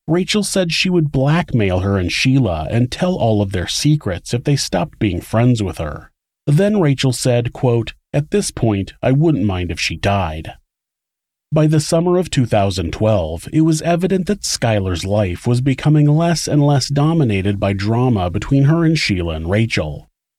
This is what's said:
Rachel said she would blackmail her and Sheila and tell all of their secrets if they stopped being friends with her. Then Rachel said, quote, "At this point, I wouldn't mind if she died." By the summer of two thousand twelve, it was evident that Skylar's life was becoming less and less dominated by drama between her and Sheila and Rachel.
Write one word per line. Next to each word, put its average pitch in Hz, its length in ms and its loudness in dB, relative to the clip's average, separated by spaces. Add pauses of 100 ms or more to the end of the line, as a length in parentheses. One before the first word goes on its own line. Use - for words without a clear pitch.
Rachel 190 340 0
said 180 300 -2
she 185 160 0
would 165 240 2
blackmail 131 680 2
her 98 180 0
and 90 120 -2
Sheila 101 600 0
and 120 200 0
tell 185 260 -2
all 107 260 2
of 98 100 -4
their 92 160 -4
secrets 147 640 -2
if 120 120 -4
they 143 120 2
stopped - 420 -4
being 92 220 -2
friends 117 420 2
with 87 160 -6
her. 76 320 -10 (360)
Then 196 340 2
Rachel 139 320 2
said, 120 400 0
quote, 117 420 0 (180)
"At 147 180 -2
this 202 200 -2
point, 101 520 -2
I 127 100 2
wouldn't 143 320 2
mind 90 260 -2
if 82 100 -8
she - 160 -4
died." 85 580 -4 (1000)
By 156 140 4
the 151 140 2
summer 175 380 0
of 170 120 -2
two 123 160 0
thousand 98 460 0
twelve, 87 600 0
it 156 100 4
was 160 200 2
evident 175 440 0
that 202 160 -4
Skylar's 95 640 -2
life 98 420 -2
was 123 140 2
becoming 147 460 2
less 160 400 2
and 143 180 2
less 143 240 2
dominated 131 680 0
by 101 140 0
drama 104 580 0
between 139 340 0
her 165 200 2
and 160 120 2
Sheila 87 380 -2
and 82 160 -6
Rachel. 98 580 -2 (300)